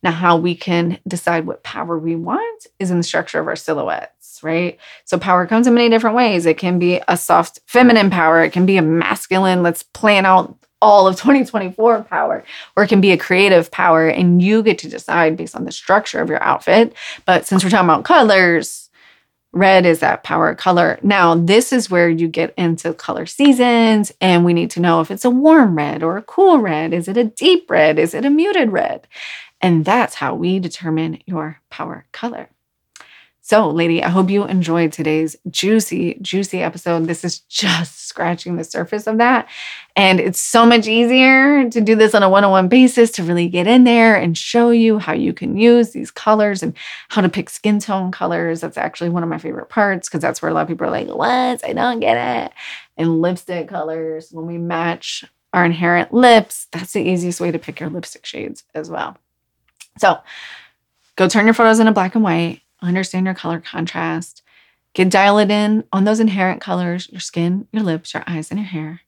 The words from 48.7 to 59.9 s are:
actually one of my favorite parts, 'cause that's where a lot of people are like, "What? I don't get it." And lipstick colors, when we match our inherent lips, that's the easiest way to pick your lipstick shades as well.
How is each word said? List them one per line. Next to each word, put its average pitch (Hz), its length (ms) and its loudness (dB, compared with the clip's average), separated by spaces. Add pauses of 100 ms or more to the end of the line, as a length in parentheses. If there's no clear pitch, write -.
actually - 320 -6
one 175 100 -4
of 170 80 -6
my 160 80 -6
favorite - 320 -12
parts, 196 400 -2
'cause 160 120 -6
that's - 200 -4
where 160 80 -4
a 165 60 -4
lot 156 80 -2
of 160 40 -6
people 175 200 -6
are - 20 -4
like, - 180 -6
"What? 247 560 -4
I - 100 -6
don't 240 260 -4
get 120 480 -2
it." - 40 -16 (460)
And 165 240 0
lipstick 175 460 -6
colors, 160 640 -10
when 165 160 -14
we 170 100 -12
match 170 640 -8 (300)
our 180 100 2
inherent 175 480 0
lips, 240 600 4
that's 175 220 -14
the - 140 -2
easiest 175 320 -4
way 175 120 -4
to 170 80 -6
pick - 200 -16
your 170 100 -10
lipstick - 360 -16
shades - 380 -14 (100)
as 156 160 -12
well. 160 280 -10 (840)